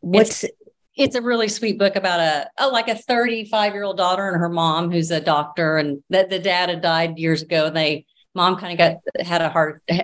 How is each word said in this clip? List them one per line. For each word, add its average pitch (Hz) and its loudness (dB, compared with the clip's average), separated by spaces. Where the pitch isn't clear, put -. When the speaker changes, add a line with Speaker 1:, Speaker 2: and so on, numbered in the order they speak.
Speaker 1:
What's 202 2
Speaker 2:
It's, - -10
it's 262 2
a 247 0
really 233 0
sweet 220 -4
book 196 2
about 180 0
a, 151 0
a, 277 0
like, 233 0
a 220 -2
thirty-five-year-old 214 -2
daughter 196 0
and 180 -2
her 170 0
mom, 165 0
who's 165 0
a 160 0
doctor, 156 0
and 147 -2
the, 190 2
the 190 -2
dad 180 0
had 170 -6
died 165 0
years 160 0
ago, 156 0
and 156 -4
they, 156 0
mom 185 2
kinda 175 -10
got, 170 0
had 170 0
a 156 -2
heart, 156 0